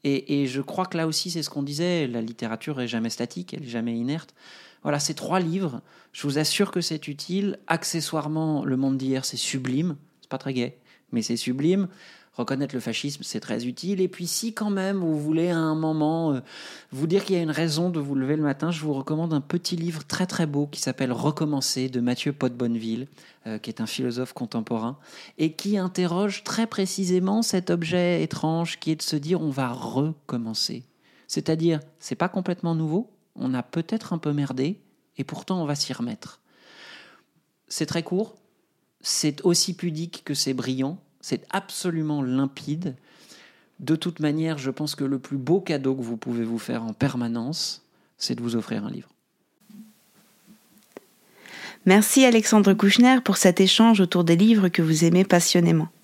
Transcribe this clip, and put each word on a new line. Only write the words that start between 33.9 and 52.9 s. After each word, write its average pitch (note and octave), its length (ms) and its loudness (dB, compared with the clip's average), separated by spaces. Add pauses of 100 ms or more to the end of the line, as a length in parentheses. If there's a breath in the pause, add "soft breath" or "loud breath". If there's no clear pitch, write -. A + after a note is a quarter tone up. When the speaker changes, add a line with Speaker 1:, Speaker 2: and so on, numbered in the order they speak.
Speaker 1:
un F3 60 -2
peu D3+ 160 -2
merdé, C#3 480 -2 (360)
et C3+ 60 -4
pourtant E3+ 400 -4
on - 20 -2
va C#3+ 100 -2
s'y - 180 -4
remettre. - 480 -8 (1300 soft breath)
C'est - 160 -4
très E3 180 -4
court, G3+ 320 -2 (640)
c'est - 460 -2
aussi F3 280 4
pudique E3+ 520 -6
que D3 80 -4
c'est C#3 200 0
brillant, C3 460 -2 (220)
c'est - 280 -4
absolument D#3+ 720 -2
limpide. C3+ 760 -2 (840 soft breath)
De D3+ 160 2
toute E3 240 -4
manière, D#3 400 0
je C3+ 100 -4
pense D3 240 -4
que D3 100 -4
le C3+ 140 0
plus C#3 200 -6
beau D3 220 2
cadeau C#3 360 0
que C3 80 -6
vous A#2 140 -6
pouvez A#2 260 -4
vous A2+ 160 -2
faire A#2 240 -6
en A2+ 100 -6
permanence, B2 880 -4 (380)
c'est - 160 -4
de A#2 80 -8
vous A#2 120 -2
offrir A2 300 -4
un G#2+ 60 -8
livre. - 180 -12 (2750 loud breath)
Speaker 2:
Merci G#3+ 380 8
Alexandre G#3+ 500 6
Kouchner A#3+ 500 8